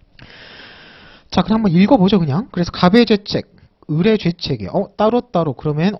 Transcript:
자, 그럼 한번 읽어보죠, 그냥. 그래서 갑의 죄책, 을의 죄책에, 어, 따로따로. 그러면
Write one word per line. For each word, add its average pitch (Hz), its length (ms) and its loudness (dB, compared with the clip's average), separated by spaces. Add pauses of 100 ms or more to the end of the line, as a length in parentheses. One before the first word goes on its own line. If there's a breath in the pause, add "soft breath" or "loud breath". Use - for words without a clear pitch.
(1300 loud breath)
자, 185 120 0
그럼 214 140 0
한번 214 160 0
읽어보죠, 196 460 4
그냥. 165 320 -2
그래서 175 220 -4
갑의 214 340 4
죄책, - 480 -4 (360)
을의 180 280 2
죄책에, 139 500 -6
어, - 280 -6
따로따로. 208 580 -2
그러면 156 460 -2